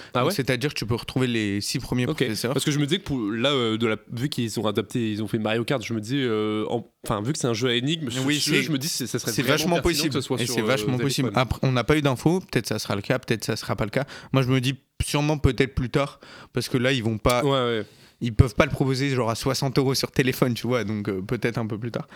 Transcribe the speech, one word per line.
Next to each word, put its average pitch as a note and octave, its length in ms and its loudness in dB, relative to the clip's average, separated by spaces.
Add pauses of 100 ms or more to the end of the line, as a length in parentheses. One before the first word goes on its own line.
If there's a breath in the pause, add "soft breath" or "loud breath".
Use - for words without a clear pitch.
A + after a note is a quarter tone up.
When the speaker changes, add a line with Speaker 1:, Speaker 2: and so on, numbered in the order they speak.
(140)
Speaker 1:
Ah B2 60 0
Speaker 2:
Donc, B2+ 100 2
Speaker 1:
ouais ? G3+ 60 -2
Speaker 2:
c'est-à-dire C3+ 400 -2
que - 20 -10
tu - 80 -6
peux A2 80 -2
retrouver B2+ 320 -2
les G#2+ 340 0
six - 200 -4
premiers B2 260 -2
Speaker 1:
Ok. D#3 120 -2
Speaker 2:
professeurs. A#2 360 -2
Speaker 1:
Parce C3+ 120 0
que D#3 40 0
je C#3+ 80 0
me D3 80 0
disais E3 140 0
que - 60 -12
pour, C#3 140 -2 (120)
là, A2+ 180 0
euh, A#2 300 2
de A#2+ 80 2
la, G#2+ 80 0 (180)
vu B2 160 -2
qu'ils A#2 300 -2
ont G#2+ 80 0
adapté, A2 440 0
ils G#2 120 -2
ont G#2 40 -4
fait A#2 120 -2
Mario A2 240 0
Kart, B2 200 -2
je - 120 -8
me A2 40 -2
dis, A2+ 220 -4
euh, G#2+ 480 0
en, A#2+ 160 -2 (180)
enfin, G#2+ 200 -2
vu C3 100 -2
que - 60 -6
c'est C#3 80 0
un A#2 80 2
jeu B2 140 0
à A#2 40 2
énigmes, C3+ 380 0
sur B2+ 120 -2
Speaker 2:
Oui, D3 160 2
Speaker 1:
ce C#3+ 120 0
jeu, D3+ 60 4
Speaker 2:
c'est, C#3 40 4
Speaker 1:
je C3 100 -2
me C#3+ 60 2
dis, C#3 120 -4
c'est, - 180 -4
ça B2 100 -4
serait A#2 140 -4
Speaker 2:
c'est A2 100 0
Speaker 1:
vraiment C3+ 160 4
Speaker 2:
vachement E3 200 2
Speaker 1:
pertinent E3+ 180 2
Speaker 2:
possible. D3 180 0
Speaker 1:
que C#3 80 0
ce A#2+ 60 -6
soit B2+ 120 -2
Speaker 2:
Et A#2+ 60 -2
Speaker 1:
sur, B2 80 -2
Speaker 2:
c'est A#2+ 80 0
vachement A2+ 380 0
Speaker 1:
euh, - 20 -2
Speaker 2:
possible. C3 280 0
Speaker 1:
téléphone. G#2 120 2
Speaker 2:
Après, - 220 -2
on C3 80 2
n'a B2 120 2
pas D3+ 140 4
eu D3+ 60 2
d'infos, D3 380 2
peut-être - 260 -2
ça G#2+ 100 -2
sera - 180 -4
le G2+ 60 -2
cas, B2+ 160 0
peut-être A#2 260 -4
ça A2+ 120 -2
sera A2 200 -4
pas A2 100 -2
le G#2 40 -4
cas. C3 160 -2 (280 loud breath)
Moi, C3+ 100 4
je B2 60 0
me C3 120 4
dis C3 140 0 (280)
sûrement D3 360 0
peut-être C3+ 340 2
plus B2+ 160 -2
tard, C#3+ 300 -2 (340 loud breath)
parce B2 160 -2
que C#3 80 0
là, B2 140 2
ils B2+ 120 0
vont A2+ 140 0
pas B2 260 2
Speaker 1:
Ouais, C#3+ 60 2
ouais. A#2+ 360 0 (360 loud breath)
Speaker 2:
ils A#2 140 -2
peuvent C3+ 180 6
pas D#3+ 120 4
le C3+ 60 0
proposer C3+ 400 0
genre B2 180 0
à A2+ 60 0
soixante C3+ 440 -2
euros C3+ 160 2
sur - 160 -2
téléphone, B2+ 420 2
tu A2+ 140 -4
vois, A#2+ 160 2
donc, G#2 240 -2
euh, G2 140 -2
peut-être A2+ 360 -2
un A2+ 80 -2
peu G#2+ 120 -4
plus A#2 140 -8
tard. - 140 -6 (100)